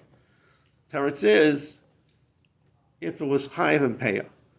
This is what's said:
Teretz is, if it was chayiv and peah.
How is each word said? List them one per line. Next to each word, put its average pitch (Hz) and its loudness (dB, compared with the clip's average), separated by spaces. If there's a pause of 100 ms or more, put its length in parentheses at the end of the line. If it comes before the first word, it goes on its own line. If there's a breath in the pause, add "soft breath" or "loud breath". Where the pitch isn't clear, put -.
(920)
Teretz 147 -4
is, 160 2 (1200)
if 165 -8
it 160 -6
was 139 0
chayiv 151 0
and 117 -2
peah. 104 -2 (340)